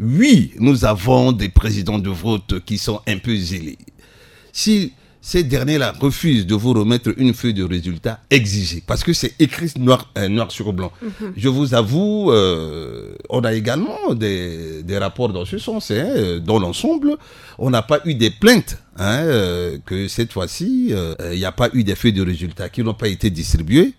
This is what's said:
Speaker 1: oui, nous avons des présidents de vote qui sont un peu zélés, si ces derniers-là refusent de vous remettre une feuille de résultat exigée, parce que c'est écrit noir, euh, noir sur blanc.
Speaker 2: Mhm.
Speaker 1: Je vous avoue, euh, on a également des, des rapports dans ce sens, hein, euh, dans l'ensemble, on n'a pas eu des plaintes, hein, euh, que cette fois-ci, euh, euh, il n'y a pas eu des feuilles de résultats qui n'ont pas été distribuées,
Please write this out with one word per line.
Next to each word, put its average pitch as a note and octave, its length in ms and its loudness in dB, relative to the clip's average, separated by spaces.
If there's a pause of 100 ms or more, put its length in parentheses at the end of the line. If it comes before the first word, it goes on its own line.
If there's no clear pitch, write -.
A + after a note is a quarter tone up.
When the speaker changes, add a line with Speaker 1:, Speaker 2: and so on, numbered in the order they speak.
Speaker 1:
oui, C3+ 580 4
nous B2 260 4
avons B2 480 4
des G2+ 160 -2
présidents G#2 500 0
de G2 120 -4
vote F#2+ 540 -4
qui G#2 140 -6
sont G#2+ 280 -4
un G#2 120 -2
peu A#2 180 -2
zélés, F2 420 -6 (720)
si G#3 400 0 (320)
ces F3+ 200 0
derniers-là C3 560 0
refusent C3+ 460 2
de G#2 100 2
vous A#2+ 160 2
remettre A#2 440 2
une B2+ 160 4
feuille A#2 220 -2
de F#2+ 80 -2
résultat F2+ 560 -4 (100)
exigée, G2 560 2
parce A#2+ 200 -2
que F3 80 2
c'est - 280 -2
écrit D#3+ 380 0
noir, B2+ 400 2
euh, G2+ 100 0
noir G#2 220 -2
sur G#2 220 -6
blanc. F2+ 180 -4 (100)
Speaker 2:
Mhm. F#3 360 -10
Speaker 1:
Je G#2+ 120 0
vous C3 260 0
avoue, E3+ 580 2
euh, D#2 840 0 (160)
on B2 140 0
a A2+ 100 0
également E3 600 -2
des, E2+ 680 -6
des F#2+ 160 -4
rapports G2 340 -2
dans F2+ 120 -6
ce F#3+ 140 -8
sens, A3 340 -6
hein, - 20 -2
euh, A2 460 -2
dans G#2+ 180 2
l'ensemble, D4 580 0 (420)
on B2+ 120 -2
n'a A2+ 120 2
pas D3 220 0
eu E3 100 -2
des A2 160 2
plaintes, G#3+ 460 4 (220)
hein, G#2+ 240 0
euh, F2 640 0
que F#2+ 220 -4
cette A#2 240 -4
fois-ci, A3 580 -2
euh, E2+ 300 -2
euh, E2+ 140 -6
il F2+ 40 -4
n'y F#2+ 60 -2
a F#2 80 -4
pas A#2+ 200 0
eu A#2+ 120 2
des G2 100 0
feuilles A#2 200 2
de F#2+ 80 0
résultats F2+ 460 -4
qui - 140 -6
n'ont A2 120 -2
pas - 140 -6
été G2 220 0
distribuées, F2 680 2